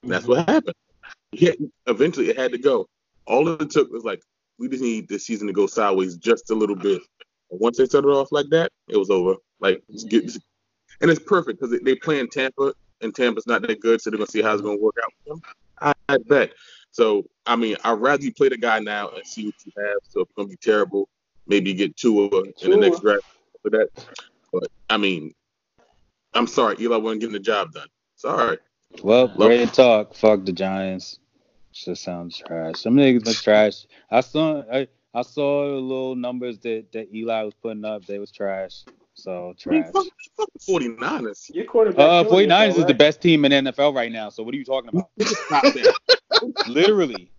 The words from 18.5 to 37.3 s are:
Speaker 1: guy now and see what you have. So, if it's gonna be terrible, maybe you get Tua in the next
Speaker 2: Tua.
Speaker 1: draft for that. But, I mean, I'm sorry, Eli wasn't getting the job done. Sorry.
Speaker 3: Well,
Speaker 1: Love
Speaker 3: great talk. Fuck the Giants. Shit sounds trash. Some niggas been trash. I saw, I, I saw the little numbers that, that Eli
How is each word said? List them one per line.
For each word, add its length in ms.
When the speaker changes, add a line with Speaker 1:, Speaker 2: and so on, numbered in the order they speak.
Speaker 1:
guy 220
now 320
and 160
see 180
what 100
you 100
have. 220
So, 140
if 60
it's 60
gonna 140
be 80
terrible, 540
maybe 240
you 60
get 180
Tua 360
in 80
the 80
next 220
Speaker 2:
Tua. 180
Speaker 1:
draft 80
for 120
that. 180
But, 180
I 80
mean, 380
I'm 140
sorry, 340
Eli 160
wasn't 240
getting 140
the 40
job 360
done. 140
Sorry. 400
Speaker 3:
Well, 240
Speaker 1:
Love 100
Speaker 3:
great 380
talk. 400
Fuck 320
the 60
Giants. 680
Shit 260
sounds 400
trash. 420
Some 160
niggas 280
been 100
trash. 500
I 120
saw, 400
I, 160
I 80
saw 460
the 80
little 420
numbers 440
that, 320
that 220
Eli 280